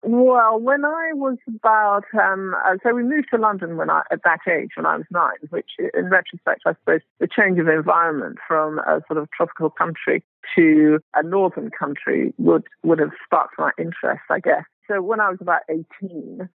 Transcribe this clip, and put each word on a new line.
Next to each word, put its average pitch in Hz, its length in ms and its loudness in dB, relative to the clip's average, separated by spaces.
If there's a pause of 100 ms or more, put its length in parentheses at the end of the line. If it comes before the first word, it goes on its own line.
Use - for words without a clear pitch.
Well, 240 520 6
when 277 260 0
I 320 280 -2
was 269 240 -4 (100)
about, 214 560 2 (100)
um, 190 400 0 (100)
uh, 185 200 2
so 240 100 2
we 247 80 -2
moved 262 300 -2
to 226 80 2
London 196 360 -2
when 156 140 -4
I, 160 220 2
at 170 120 -4
that 170 240 2
age, 165 280 -2
when 160 100 -6
I 160 120 0
was 160 120 -10
nine, 160 280 0 (120)
which 170 300 -8
in 180 320 -2
retrospect, 175 560 -2
I 165 60 0
suppose 165 280 -2 (180)
the 180 80 -2
change 190 300 0
of 165 100 0
environment 160 680 0 (100)
from 156 300 0
a 156 300 0
sort 156 100 -4
of 151 140 -6
tropical 165 400 -2
country - 520 -4 (320)
to 156 440 6 (160)
a 151 80 2
northern 170 480 -2
country - 680 -4
would, 160 300 2 (160)
would 165 160 2
have 151 140 0 (120)
sparked - 320 0
my 156 220 -2
interest, - 500 -4
I - 120 0
guess. - 240 0 (220)
So 202 140 -2
when 214 180 -2
I 202 120 2
was 185 100 -8
about 170 200 0 (100)
eighteen 165 760 -10 (100)